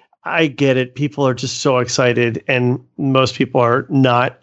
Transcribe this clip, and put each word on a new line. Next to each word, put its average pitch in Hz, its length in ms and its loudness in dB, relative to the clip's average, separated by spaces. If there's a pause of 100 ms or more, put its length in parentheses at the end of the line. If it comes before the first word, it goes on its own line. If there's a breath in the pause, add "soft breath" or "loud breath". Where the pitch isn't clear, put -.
(240 soft breath)
I 160 240 -2
get 135 300 0
it. 127 180 -4
People 143 320 -4
are 131 80 0
just 131 260 -8
so 135 160 0
excited, 120 680 0
and 127 360 0 (140)
most 131 380 0
people 131 260 0
are 120 280 0
not 127 540 2